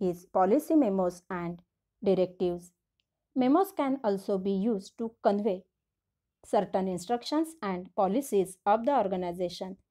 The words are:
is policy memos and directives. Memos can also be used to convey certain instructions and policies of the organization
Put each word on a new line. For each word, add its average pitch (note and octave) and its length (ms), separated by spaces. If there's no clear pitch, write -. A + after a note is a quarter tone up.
is F3+ 260
policy G#3+ 480
memos F#3+ 560
and F3 300
directives. F3+ 680
Memos C#4+ 420
can C4+ 280
also G3 340
be G3 140
used G3 460
to A3+ 140
convey G3+ 420
certain G3 440
instructions D4 720
and F#3 360
policies G3 680
of A3+ 220
the C#4+ 100
organization F#3 800